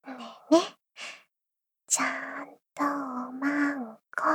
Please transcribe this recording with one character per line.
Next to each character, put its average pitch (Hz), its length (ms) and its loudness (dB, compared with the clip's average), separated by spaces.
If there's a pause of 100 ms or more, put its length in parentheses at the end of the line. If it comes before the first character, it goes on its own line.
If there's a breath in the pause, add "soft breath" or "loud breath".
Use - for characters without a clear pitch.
ね 262 60 -10 (360)
え 302 40 10
ね 330 60 10
え、 - 160 -6 (1120 loud breath)
ち - 120 2
ゃ 269 440 -4
ん - 140 -20 (160)
と 285 100 -2
お 262 480 -4
ま 285 400 2
ん 233 240 -8
こ - 260 -8 (120)